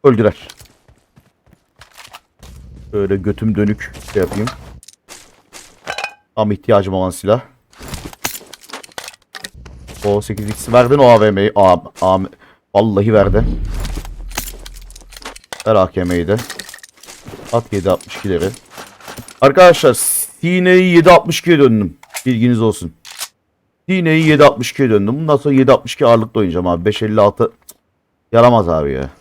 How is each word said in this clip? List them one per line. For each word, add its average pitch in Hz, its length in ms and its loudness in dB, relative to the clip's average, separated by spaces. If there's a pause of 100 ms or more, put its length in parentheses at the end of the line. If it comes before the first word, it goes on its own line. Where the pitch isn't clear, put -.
Öldürer. 113 440 0 (2500)
Böyle 98 240 -2
götüm 104 380 -4
dönük 104 380 -4 (200)
şey 95 100 0
yapayım. 104 240 -4 (1900)
Tam 104 180 -4
ihtiyacım 98 420 -2
olan 92 160 -4
silah. 107 300 -2 (2750)
O 104 160 0
sekiz 104 300 -10
X - 220 -12
verdin 123 260 4
o 139 60 4
A 117 160 6
V 107 100 4
M'yi. 101 240 0
A-, 90 280 2 (200)
A-, 95 180 2 (540)
vallahi 104 400 2
verdi. 98 300 2 (2250)
Ver 110 80 0
A 92 160 2
K 90 140 -4
M'yi 87 240 -4
de. 104 80 0 (1160)
At 117 200 -6
yedi 95 180 -4
altmış - 260 -4
ikileri. 90 320 -4 (920)
Arkadaşlar 151 540 6
sineyi 180 1000 0
yedi 170 160 8
altmış 165 300 4
ikiye 170 180 2
döndüm. 110 380 2 (300)
Bilginiz 120 340 0
olsun. 98 320 -2 (960)
Sineyi 165 380 0
yedi 147 180 2
altmış 123 280 -6
ikiye 135 180 -2
döndüm. 107 300 0
Bundan 151 160 0
sonra 143 180 -2
yedi 131 180 2
altmış - 220 -2
iki 139 120 -2
ağırlıkla 113 340 0
oynayacağım 90 260 -2
abi. 87 180 -2
Beş 107 180 -2
elli 107 180 0
altı 101 320 0 (800)
yaramaz 117 360 4
abi 78 240 -2
ya. 67 180 -8 (100)